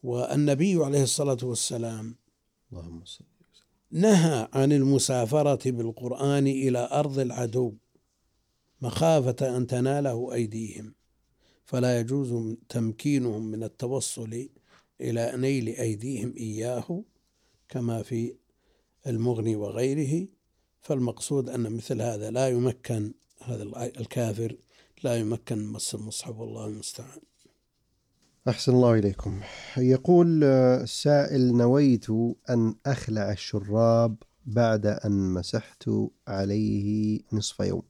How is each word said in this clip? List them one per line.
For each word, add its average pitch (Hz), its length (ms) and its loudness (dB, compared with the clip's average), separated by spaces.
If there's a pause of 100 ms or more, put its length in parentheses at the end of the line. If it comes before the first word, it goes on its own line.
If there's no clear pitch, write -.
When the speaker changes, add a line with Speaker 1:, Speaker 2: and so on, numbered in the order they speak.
Speaker 1:
والنبي 143 800 2
عليه 139 180 2
الصلاة 135 400 0
والسلام 117 720 -6 (560)
Speaker 2:
اللهم 85 320 -14
صل - 200 -20
وسلم. - 420 -20 (240)
Speaker 1:
نهى 165 600 4
عن 135 200 4
المسافرة 135 1000 2
بالقرآن 127 760 0
إلى 131 460 0
أرض 139 260 0
العدو 120 560 -2 (1080)
مخافة 127 760 0
أن 127 100 -2
تناله 127 680 -2
أيديهم، 110 600 -6 (720)
فلا 123 360 0
يجوز 120 560 -4 (120)
تمكينهم 113 840 -2
من 110 120 -6
التوصل 120 880 -6 (520)
إلى 120 360 -2
نيل 127 320 0
أيديهم 117 680 -6
إياه، 117 680 -6 (640)
كما 117 340 -4
في 117 340 -6 (680)
المغني 113 500 -2
وغيره. 135 720 -2 (520)
فالمقصود 131 680 -2
أن 120 240 -4
مثل 113 300 -6
هذا 110 280 -4
لا 131 180 0
يمكن، 120 680 -2 (280)
هذا 117 200 -8 (240)
الكافر 113 680 -4 (460)
لا 120 140 0
يمكن 110 500 -4
مس 107 280 -8
المصحف، 107 420 -10
والله 110 300 -12
المستعان. 110 540 -12 (1300)
Speaker 2:
أحسن 123 260 2
الله 123 200 8
إليكم. 101 460 0 (360)
يقول، 151 680 6
آه، 131 380 6
السائل: 139 720 2
نويت 123 540 4 (400)
أن 113 240 2 (120)
أخلع 107 460 -2
الشراب 113 840 2 (280)
بعد 113 420 2
أن 98 480 0
مسحت - 560 -6 (380)
عليه 104 920 -2 (120)
نصف - 280 -4
يوم 92 300 -2